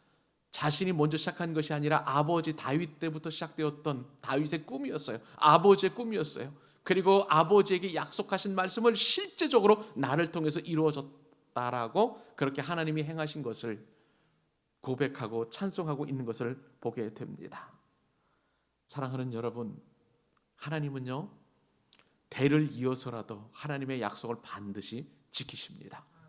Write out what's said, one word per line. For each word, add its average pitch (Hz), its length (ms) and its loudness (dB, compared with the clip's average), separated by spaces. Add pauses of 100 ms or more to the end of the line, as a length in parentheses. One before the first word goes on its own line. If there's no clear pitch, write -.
(500)
자신이 185 420 0
먼저 156 260 2
시작한 170 340 -4
것이 156 220 -2
아니라 147 320 2
아버지 156 500 2
다윗 156 420 -2
때부터 160 300 -6
시작되었던 151 800 -4 (160)
다윗의 151 420 0
꿈이었어요. 226 540 -6 (180)
아버지의 185 580 8
꿈이었어요. 180 680 -4 (200)
그리고 190 440 6
아버지에게 180 680 4
약속하신 190 600 -2
말씀을 220 400 2
실제적으로 233 880 4 (100)
나를 147 360 0
통해서 160 300 -2
이루어졌다라고 143 1600 -2 (140)
그렇게 139 240 -2
하나님이 156 440 -2
행하신 156 380 -6
것을 113 420 -8 (960)
고백하고 127 680 -4
찬송하고 160 560 -6
있는 135 220 -6
것을 120 360 -6 (200)
보게 113 320 -6
됩니다. - 580 -16 (1120)
사랑하는 131 460 -6
여러분, 113 480 -6 (760)
하나님은요, 143 760 -6 (960)
대를 143 440 2
이어서라도 117 800 -6
하나님의 135 500 -6
약속을 113 400 -6
반드시 104 680 -10 (220)
지키십니다. - 760 -8 (240)